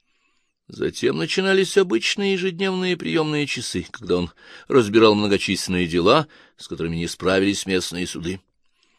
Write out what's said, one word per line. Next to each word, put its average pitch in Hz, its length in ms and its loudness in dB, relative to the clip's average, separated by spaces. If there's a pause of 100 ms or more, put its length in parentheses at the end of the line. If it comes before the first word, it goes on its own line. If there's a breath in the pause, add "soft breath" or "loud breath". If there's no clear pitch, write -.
(680)
Затем - 500 -4
начинались 190 580 0
обычные 196 560 0
ежедневные 185 640 -2
приёмные 156 500 -2
часы, 101 440 -6
когда 90 260 -4
он 87 140 -2 (360 loud breath)
разбирал 110 480 6
многочисленные 98 720 0
дела, 95 400 4 (300 soft breath)
с - 120 -20
которыми 82 280 -6
не 85 100 -4
справились 95 600 0
местные 90 400 -4
суды. 85 340 -8 (580)